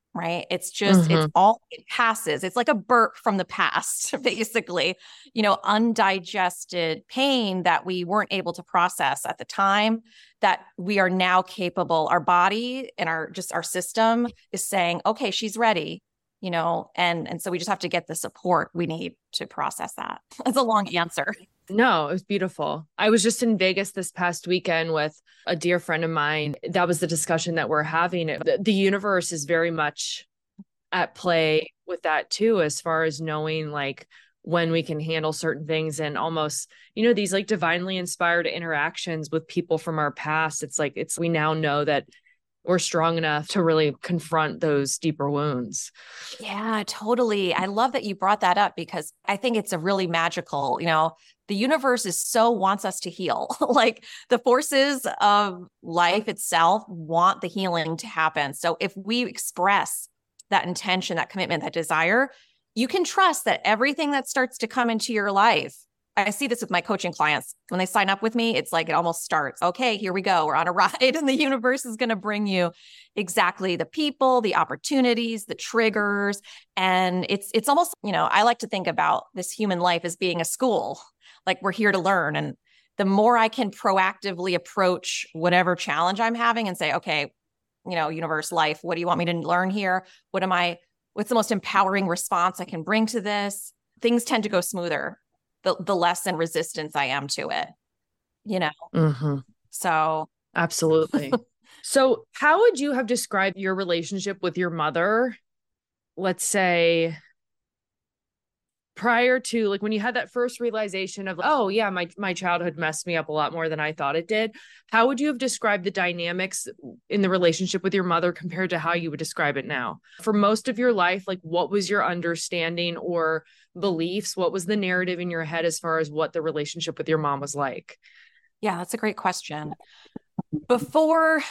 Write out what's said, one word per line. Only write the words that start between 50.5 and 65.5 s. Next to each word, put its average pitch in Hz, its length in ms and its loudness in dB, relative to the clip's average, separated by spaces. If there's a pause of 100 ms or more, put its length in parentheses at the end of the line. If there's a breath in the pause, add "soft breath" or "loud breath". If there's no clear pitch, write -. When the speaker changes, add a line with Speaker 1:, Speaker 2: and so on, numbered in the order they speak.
Speaker 1:
you 165 60 -2
know, 160 260 4 (360 soft breath)
the 202 80 -4
universe 254 500 0
is 175 140 -4
so 233 300 4
wants 196 340 0
us 190 160 -6
to 175 100 -8
heal. 165 380 -4 (120)
<laughs> - 0 -
Like, 226 440 2 (260 loud breath)
the 247 80 6
forces 269 680 2 (140)
of 202 460 4 (160)
life 175 460 2
itself 180 600 2
want 170 520 2
the 185 80 -6
healing 170 500 -2
to - 80 -12
happen. 156 480 0
So 170 260 -2
if 190 160 -4
we 220 280 -2
express - 840 0 (420)
that 196 160 2
intention, 180 500 -2
that 160 140 -4
commitment, 175 320 -2
that 156 100 -8
desire, 165 580 2 (440 soft breath)
you 240 140 0
can 359 160 0
trust 349 420 2
that 208 180 2
everything 269 460 2
that 269 180 -2
starts 254 300 -2
to - 80 -2
come 240 240 0
into 226 220 -2
your 208 200 0
life 196 440 4 (420)